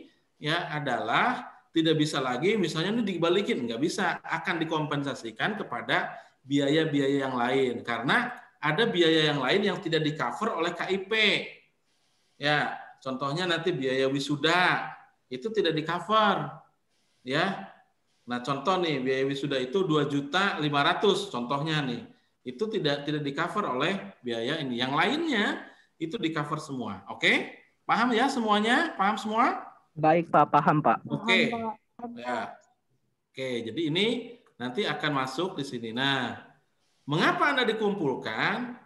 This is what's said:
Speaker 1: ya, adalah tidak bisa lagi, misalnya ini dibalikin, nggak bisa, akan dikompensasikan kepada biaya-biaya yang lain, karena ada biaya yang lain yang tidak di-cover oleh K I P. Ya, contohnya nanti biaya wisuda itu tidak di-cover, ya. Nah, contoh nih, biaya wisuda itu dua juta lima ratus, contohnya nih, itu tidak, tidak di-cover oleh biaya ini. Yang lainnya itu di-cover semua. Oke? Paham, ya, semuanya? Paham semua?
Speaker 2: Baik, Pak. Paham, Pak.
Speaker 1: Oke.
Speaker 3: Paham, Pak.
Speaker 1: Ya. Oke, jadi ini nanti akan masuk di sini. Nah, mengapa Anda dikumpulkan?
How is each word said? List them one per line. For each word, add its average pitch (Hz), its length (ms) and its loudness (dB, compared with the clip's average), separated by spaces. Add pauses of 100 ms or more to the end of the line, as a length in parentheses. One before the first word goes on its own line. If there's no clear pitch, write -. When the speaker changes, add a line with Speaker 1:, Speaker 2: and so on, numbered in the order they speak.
(420)
Speaker 1:
ya, 160 320 -2
adalah 143 800 0 (160)
tidak 160 320 4
bisa 151 160 0
lagi, 135 400 0
misalnya 170 400 0
ini 233 80 0
dibalikin, 180 640 0
nggak 113 80 -4
bisa, 170 480 0
akan 165 400 -2
dikompensasikan 143 960 -2
kepada 123 560 -2 (300)
biaya-biaya 143 800 2
yang 127 80 -2
lain, 127 480 2
karena 143 480 0 (320)
ada 156 240 2
biaya 160 480 4
yang 135 80 0
lain 196 240 2
yang 180 160 0
tidak 160 160 2
di-cover 151 560 -2
oleh 165 160 0
K 170 160 -6
I 190 160 0
P. 196 80 -6 (1300)
Ya, 143 400 2 (240)
contohnya 139 400 -4
nanti 165 320 0
biaya 131 320 0
wisuda 147 840 2 (380)
itu 127 240 -8
tidak 170 240 0
di-cover, 175 720 0 (800)
ya. 185 400 -2 (640)
Nah, 123 80 -4
contoh 143 400 0
nih, 147 240 -2
biaya 131 240 0
wisuda 139 320 -2
itu 127 240 0
dua 151 240 2
juta 175 560 0
lima 143 240 2
ratus, 185 400 2
contohnya 143 560 -2
nih, 117 240 -6 (400)
itu 127 240 -6
tidak, 147 320 0
tidak 147 240 -2
di-cover 156 480 -2
oleh 180 480 -2
biaya 120 400 -2
ini. 120 160 -4
Yang 131 160 0
lainnya 240 720 0 (320)
itu 165 160 -6
di-cover 156 480 -4
semua. 117 480 -8
Oke? 208 480 0 (240)
Paham, 226 320 2
ya, 262 160 4
semuanya? 233 640 2
Paham 202 240 0
semua? 240 480 0 (300)
Speaker 2:
Baik, 160 340 4
Pak. 147 220 6
Paham, 156 260 6
Pak. 127 320 2
Speaker 1:
Oke. 190 400 2
Speaker 3:
Paham, 226 240 -6 (400)
Pak. 240 80 -14
Speaker 1:
Ya. 240 160 -4 (920)
Oke, 131 160 -6 (180)
jadi 113 140 -6 (100)
ini 190 160 2 (500)
nanti 123 280 -4
akan 147 400 -2
masuk 175 320 -4
di 139 80 -4
sini. 117 240 -8
Nah, 123 480 0 (720)
mengapa 294 400 2
Anda 254 160 0
dikumpulkan? 185 1200 -2